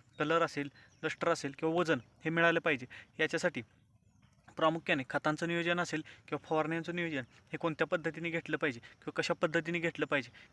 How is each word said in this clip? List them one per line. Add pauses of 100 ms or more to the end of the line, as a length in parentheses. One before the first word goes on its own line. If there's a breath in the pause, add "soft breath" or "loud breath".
(180 loud breath)
कलर
असेल, (320 soft breath)
लस्टर
असेल
किंवा
वजन (260)
हे
मिळालं
पाहिजे. (340 loud breath)
याच्यासाठी (960)
प्रामुख्याने
खतांचं
नियोजन
असेल (260 loud breath)
किंवा
फवारण्यांचं
नियोजन
हे
कोणत्या
पद्धतीने
घेतलं
पाहिजे
किंवा
कशा
पद्धतीने
घेतलं
पाहिजे, (220 loud breath)